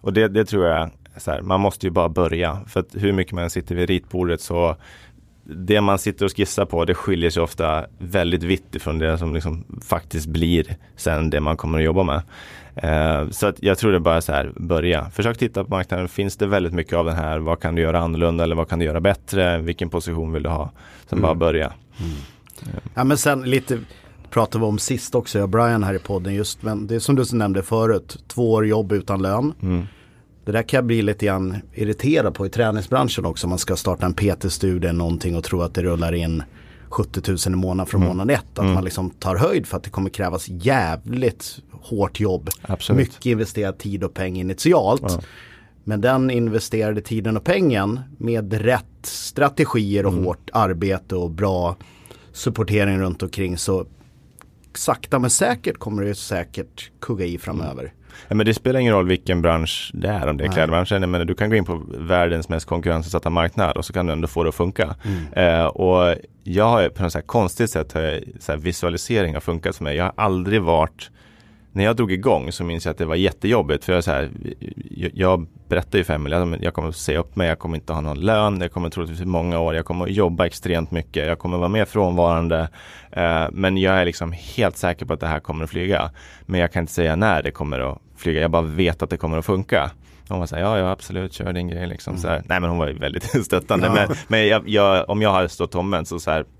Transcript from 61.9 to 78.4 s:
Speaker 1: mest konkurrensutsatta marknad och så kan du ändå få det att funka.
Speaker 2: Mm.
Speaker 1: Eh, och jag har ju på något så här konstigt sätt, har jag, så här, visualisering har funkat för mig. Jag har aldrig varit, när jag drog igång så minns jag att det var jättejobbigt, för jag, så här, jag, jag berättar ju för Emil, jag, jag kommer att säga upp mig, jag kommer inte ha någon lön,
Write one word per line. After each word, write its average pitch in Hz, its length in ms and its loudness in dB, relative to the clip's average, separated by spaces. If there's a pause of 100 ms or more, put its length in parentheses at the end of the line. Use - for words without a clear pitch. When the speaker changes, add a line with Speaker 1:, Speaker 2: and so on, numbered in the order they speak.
Speaker 1:
mest 82 160 -2
konkurrensutsatta 82 640 0
marknad 85 480 0
och - 80 -4
så - 80 -14
kan 90 140 0
du 80 60 0
ändå 82 140 -2
få 85 160 -2
det 80 60 2
att - 60 -4
funka. 87 400 -2 (380)
Speaker 2:
Mm. 85 280 4
Speaker 1:
Eh, 85 40 4
och 90 500 4 (280)
jag 101 220 2
har 117 160 4
ju 82 80 2
på - 140 -4
något 85 80 0
så - 60 -6
här 76 80 -8
konstigt 110 460 0
sätt, 78 220 -4
har 80 80 -2
jag, 78 220 -2 (160)
så - 120 -6
här, 76 80 -2
visualisering 87 760 -2
har 71 80 -4
funkat 82 340 -4
för - 80 -10
mig. 73 140 -2
Jag 87 60 0
har 92 120 -2
aldrig 98 460 0
varit, 82 500 0 (600)
när 98 120 0
jag 110 120 4
drog 110 160 0
igång 92 400 2
så - 120 -6
minns 85 220 -4
jag 82 60 -2
att - 60 -6
det 85 80 -2
var 80 100 -2
jättejobbigt, 92 720 0
för 90 80 2
jag, 87 100 2
så - 80 0
här, 69 180 -2 (640)
jag, - 220 -6
jag 92 340 2 (200)
berättar - 300 0
ju 90 60 4
för 80 100 -2
Emil, 73 180 -2
jag, 85 320 0
jag 85 100 -2
kommer 78 160 -4
att 78 60 -8
säga 76 240 -2
upp - 160 -6
mig, 90 120 2
jag 80 120 0
kommer 82 160 -6
inte 80 180 -6
ha 78 80 -2
någon 76 180 -4
lön, 104 420 2